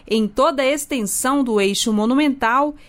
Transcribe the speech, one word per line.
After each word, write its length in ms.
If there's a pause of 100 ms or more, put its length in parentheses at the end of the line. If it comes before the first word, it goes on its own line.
em 200
toda 360
a 20
extensão 760
do 180
eixo 320
monumental 800 (140)